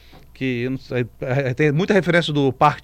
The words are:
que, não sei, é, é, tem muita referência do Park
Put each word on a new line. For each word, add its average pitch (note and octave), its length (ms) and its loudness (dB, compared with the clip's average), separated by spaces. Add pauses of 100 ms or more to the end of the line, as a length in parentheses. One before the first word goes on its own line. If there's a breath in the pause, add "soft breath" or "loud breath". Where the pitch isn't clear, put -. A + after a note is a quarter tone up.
(340 soft breath)
que, B2+ 360 -4
não C3 80 -6
sei, B2 280 -4 (140)
é, C3+ 300 -2
é, B2 40 -4
tem D3+ 200 2
muita F3+ 200 0
referência E3+ 380 2
do C#3 220 0
Park D3 300 2